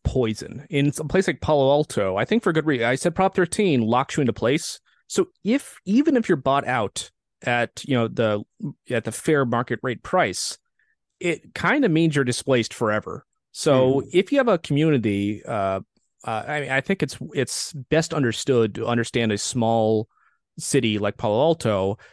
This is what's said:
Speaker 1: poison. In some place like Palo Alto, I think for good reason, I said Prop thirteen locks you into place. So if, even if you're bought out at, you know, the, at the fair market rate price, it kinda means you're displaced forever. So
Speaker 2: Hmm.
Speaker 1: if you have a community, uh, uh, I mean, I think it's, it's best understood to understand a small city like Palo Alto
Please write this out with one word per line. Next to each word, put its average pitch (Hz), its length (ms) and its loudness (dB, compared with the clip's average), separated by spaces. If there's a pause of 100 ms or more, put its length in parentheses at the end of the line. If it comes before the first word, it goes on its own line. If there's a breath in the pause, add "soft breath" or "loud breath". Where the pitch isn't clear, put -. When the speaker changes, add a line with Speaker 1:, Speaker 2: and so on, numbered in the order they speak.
Speaker 1:
poison. 120 640 -4
In 143 220 2
some 156 160 -8
place 190 180 2
like 147 140 -2
Palo 139 300 2
Alto, 107 460 0
I 107 80 0
think 214 180 0
for 185 100 2
good 156 140 0
reason, 123 200 2
I 123 100 2
said 170 180 -2
Prop 190 200 0
thirteen 170 480 2
locks 117 340 0
you 156 40 2
into 123 120 2
place. - 480 -2 (260)
So - 220 -2 (140)
if, 240 420 -2
even 277 320 2
if 233 120 0
you're 175 80 4
bought 139 300 0
out 117 440 -4 (320)
at, 120 420 -2
you 139 100 -2
know, 117 140 2
the, 110 340 0 (480)
at 117 140 -2
the 113 80 -6
fair 143 320 0
market 120 380 -2
rate 127 200 -6
price, - 560 -2 (600)
it - 340 -4
kinda 240 340 2
means 160 280 2
you're 139 80 2
displaced 120 500 0
forever. 107 500 -2 (280)
So 135 480 2
Speaker 2:
Hmm. 131 120 -6
Speaker 1:
if 180 200 2
you 285 60 4
have 254 100 2
a 190 100 4
community, 110 840 0
uh, 98 360 -2 (440)
uh, 110 220 -6
I 151 140 -6
mean, 139 100 -8
I 135 100 0
think 190 220 -2
it's, 143 140 -4 (160)
it's - 400 -4
best 151 400 -2
understood 120 600 0
to 110 120 -8
understand 117 440 0
a 104 80 0
small 110 680 0 (500)
city 120 400 0
like 101 180 -2
Palo 110 240 0
Alto 104 560 0 (160 soft breath)